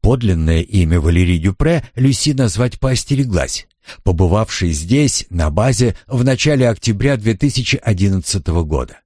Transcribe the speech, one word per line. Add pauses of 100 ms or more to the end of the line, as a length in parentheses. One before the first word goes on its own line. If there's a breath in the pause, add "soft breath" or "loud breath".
Подлинное
имя
Валерии
Дюпре (120)
Люси
назвать
поостереглась. (360 loud breath)
Побывавшей
здесь,
на
базе, (120 loud breath)
в
начале
октября
две
тысячи
одиннадцатого
года.